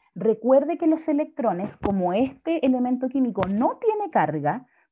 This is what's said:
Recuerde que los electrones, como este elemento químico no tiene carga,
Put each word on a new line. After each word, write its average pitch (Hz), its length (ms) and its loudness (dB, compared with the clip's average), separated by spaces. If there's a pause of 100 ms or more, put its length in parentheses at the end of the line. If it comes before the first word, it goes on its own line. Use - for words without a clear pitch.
(140)
Recuerde 262 640 2
que 339 100 0
los 320 200 0
electrones, 240 680 -2
como 185 340 0
este 269 540 -2
elemento 254 420 0
químico 254 400 0
no 214 300 0
tiene 427 340 -2
carga, 156 540 0 (260)